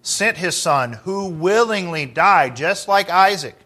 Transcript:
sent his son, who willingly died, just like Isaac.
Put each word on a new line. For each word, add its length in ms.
sent 340
his 220
son, 340
who 380
willingly 760
died, 520
just 320
like 200
Isaac. 460